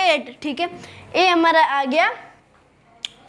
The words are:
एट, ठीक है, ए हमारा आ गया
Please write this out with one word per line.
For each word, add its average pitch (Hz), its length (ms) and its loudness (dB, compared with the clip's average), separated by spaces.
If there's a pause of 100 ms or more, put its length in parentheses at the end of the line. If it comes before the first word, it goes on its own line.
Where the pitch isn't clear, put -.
एट, 302 380 -2
ठीक 294 180 -8
है, 349 100 -4 (460)
ए 359 100 4
हमारा 330 340 4
आ 277 240 0
गया 320 260 0 (1200)